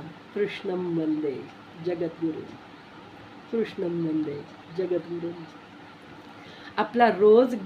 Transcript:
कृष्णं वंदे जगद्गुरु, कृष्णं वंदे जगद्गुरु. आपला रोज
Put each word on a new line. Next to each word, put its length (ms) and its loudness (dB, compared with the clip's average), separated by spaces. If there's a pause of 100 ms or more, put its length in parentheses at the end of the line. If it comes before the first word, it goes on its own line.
(340)
कृष्णं 400 -2
वंदे 680 0 (440)
जगद्गुरु, 540 -2 (1120)
कृष्णं 340 0
वंदे 580 0 (340)
जगद्गुरु. 520 -2 (1500)
आपला 320 6
रोज 460 8 (120)